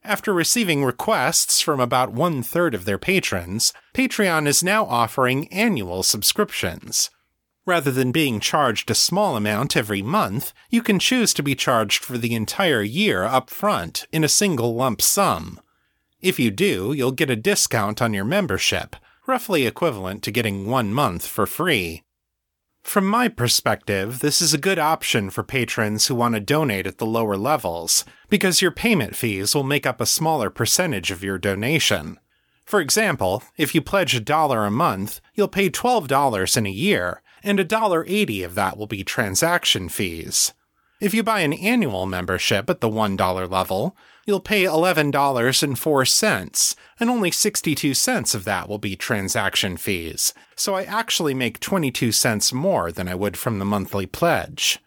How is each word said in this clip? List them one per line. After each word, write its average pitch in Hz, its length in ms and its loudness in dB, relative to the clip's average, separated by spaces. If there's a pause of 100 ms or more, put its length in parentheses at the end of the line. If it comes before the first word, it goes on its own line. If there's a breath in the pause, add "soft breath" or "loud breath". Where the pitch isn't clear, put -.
After 208 280 -2
receiving 170 520 2
requests 151 720 2
from 143 220 0
about 127 320 2
one-third 156 600 0
of 92 120 -4
their 98 120 0
patrons, 104 760 -2 (200 loud breath)
Patreon 185 540 2
is 147 160 2
now 202 220 2
offering 127 640 0
annual 123 520 0
subscriptions. - 1080 -2 (560)
Rather 165 260 2
than 127 220 2
being 139 260 2
charged 131 500 2
a 110 60 2
small 185 400 2
amount 107 400 0
every 104 260 0
month, 127 520 -2 (160 soft breath)
you 233 120 2
can 214 160 2
choose 233 360 2
to 156 100 -2
be 143 100 0
charged 113 480 2
for 123 160 -6
the 117 180 -2
entire 117 460 0
year 113 440 0
up 127 240 0
front 131 640 -4
in 160 100 2
a 143 60 2
single 120 460 2
lump 123 260 0
sum. 123 580 0 (640)
If 180 180 0
you 117 120 4
do, 113 420 0
you'll 131 180 0
get 135 180 -2
a 123 60 2
discount 110 680 0
on 113 120 0
your 98 100 -2
membership, 120 720 -2 (320 soft breath)
roughly 190 400 0
equivalent 104 560 -2
to 113 80 -4
getting 101 360 -2
one 117 260 0
month 117 340 0
for 104 180 0
free. 98 560 -2 (800)
From 196 240 0
my 233 220 2
perspective, 110 920 -2
this 143 240 0
is 147 100 2
a 147 60 0
good 185 180 0
option 147 540 0
for 117 100 -6
patrons 110 640 -2
who 135 80 -2
want 117 220 2
to 107 40 0
donate 104 460 0
at 92 140 -8
the 117 80 -2
lower 110 280 0
levels, 98 680 -2 (240 loud breath)
because 190 320 2
your 180 80 2
payment 160 460 0
fees 104 400 -2
will 143 80 2
make 139 240 0
up 127 120 -2
a 117 60 0
smaller 151 460 0
percentage 120 580 0
of 92 140 -6
your 98 160 -4
donation. 101 800 0 (440)
For 208 160 0
example, 135 600 0 (160)
if 151 160 0
you 156 80 4
pledge 185 320 0
a 123 60 0
dollar 139 460 2
a 101 60 0
month, 107 480 -2 (140 soft breath)
you'll 196 140 2
pay 196 220 0
twelve 233 380 0
dollars 127 480 2
in 110 120 0
a - 20 -4
year, 98 540 -2 (180 soft breath)
and 202 180 0
a 190 40 2
dollar 185 440 0
eighty 170 360 0
of 87 100 -8
that 95 240 -2
will 107 80 -6
be 98 180 -8
transaction 107 840 0
fees. - 640 -2 (480)
If 202 100 0
you 220 120 0
buy 214 160 0
an 151 140 2
annual 165 520 0
membership 92 640 0
at 175 120 -2
the 117 60 0
one 107 300 0
dollar 92 300 0
level, 95 500 -2 (280 soft breath)
you'll 196 140 0
pay 202 240 0
eleven 160 460 2
dollars 135 540 2
and 139 140 -2
four 139 280 2
cents, - 720 0 (240 loud breath)
and 233 100 2
only 220 220 2
sixty-two 156 640 0
cents 220 380 0
of 98 120 -4
that 92 240 -2
will 104 80 -6
be 101 180 -6
transaction 98 800 -2
fees, 82 580 -4 (220 soft breath)
so - 180 -2
I 190 100 -2
actually 196 500 -2
make 127 260 -2
twenty-two 131 540 0
cents 113 400 2
more 127 400 0
than 90 160 -4
I 92 40 -4
would 95 220 -2
from 110 240 -2
the 98 60 -2
monthly 101 400 -2
pledge. - 800 -2